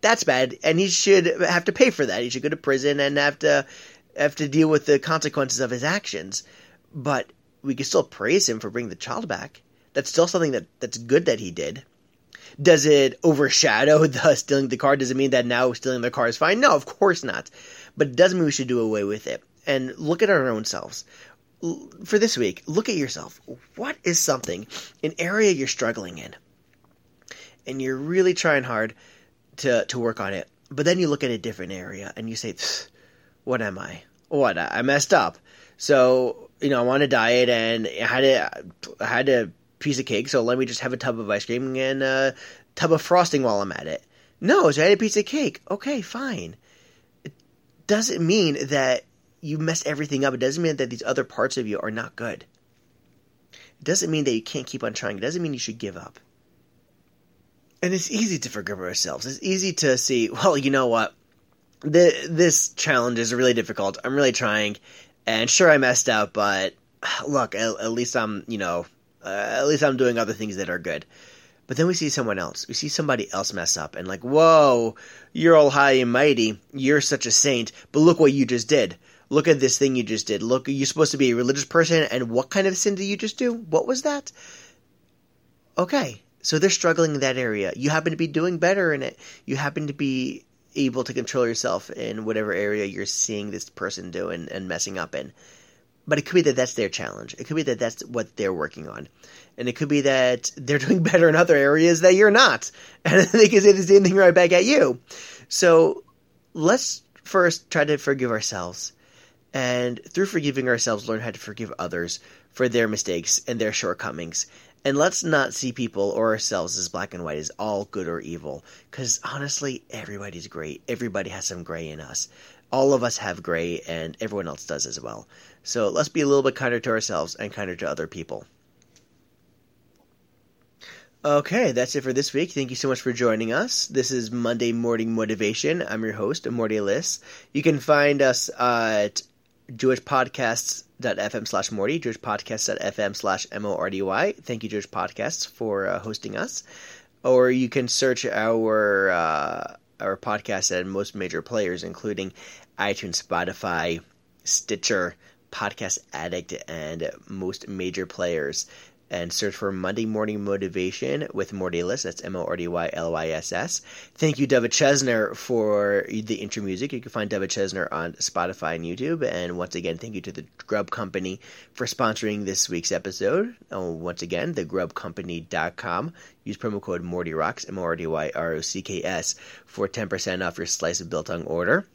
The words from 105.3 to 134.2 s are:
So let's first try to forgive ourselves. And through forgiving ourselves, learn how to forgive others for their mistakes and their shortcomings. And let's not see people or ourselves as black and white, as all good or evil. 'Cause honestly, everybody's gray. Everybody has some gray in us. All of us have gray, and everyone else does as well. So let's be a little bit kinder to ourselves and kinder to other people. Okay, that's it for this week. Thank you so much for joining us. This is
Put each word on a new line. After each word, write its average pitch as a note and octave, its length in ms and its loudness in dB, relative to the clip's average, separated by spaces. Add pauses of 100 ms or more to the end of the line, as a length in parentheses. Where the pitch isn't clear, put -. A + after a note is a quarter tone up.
So E3 540 6 (500)
let's F3 480 0 (220)
first - 480 0
try D3+ 140 2
to D3 120 0
forgive B2+ 320 0
ourselves. G2 640 -6 (580)
And B2 560 -2
through F#3+ 200 -2
forgiving C#3 400 -2
ourselves, A#2 420 0
learn A2 120 -2
how A#2 100 -8
to - 80 -14
forgive G#2+ 400 -12
others F2 400 -6 (320)
for B2+ 180 0
their A2+ 180 4
mistakes F#2 600 -2
and A#2+ 120 -4
their G#2+ 140 0
shortcomings. E2 720 -6 (380)
And C#3 140 2
let's F3 260 2
not C#3+ 320 0
see B2+ 160 -4
people G2+ 400 -2
or A2 220 0
ourselves F#2+ 440 -4
as F2+ 120 -6
black F#2 260 -8
and F2 80 -8
white, D2+ 160 -6
as D2+ 180 -8
all G2+ 280 -4
good F#2+ 220 -8
or E2+ 120 -6
evil. D2 440 -12 (280)
'Cause B2+ 320 -4
honestly, C#3 640 -8
everybody's G2+ 580 -14
gray. D#2 400 -12
Everybody G2+ 440 -6
has F#2+ 140 -10
some F2+ 180 -8
gray E2 260 -10
in D2+ 100 -14
us. C2+ 300 -8 (420)
All C3+ 220 4
of B2 100 2
us A#2 140 -2
have F#2 240 -6
gray, E2+ 460 -2
and E2 340 -8
everyone G2+ 260 -6
else D2 180 -12
does C#2+ 200 -6
as B1 160 -12
well. A1 260 -12 (360)
So G#2+ 260 -2
let's D3 200 0
be D#3+ 120 -2
a C#3+ 60 2
little C#3 160 4
bit C3+ 100 2
kinder A#2+ 280 -2
to B2+ 100 -4
ourselves F2 420 -2
and G#2 180 -10
kinder F#2 260 -8
to E2+ 120 -4
other D2+ 160 -4
people. - 400 -12 (2750)
Okay, D3 480 2
that's B2 240 0
it C3+ 80 -2
for C3 100 -2
this C#3 200 0
week. E3 180 -2
Thank C3+ 180 -4
you B2+ 60 -8
so C#3+ 120 -4
much B2+ 140 -2
for B2+ 100 -2
joining A2+ 400 0
us. G#3 360 -2
This C3 240 -2
is A#2 180 -4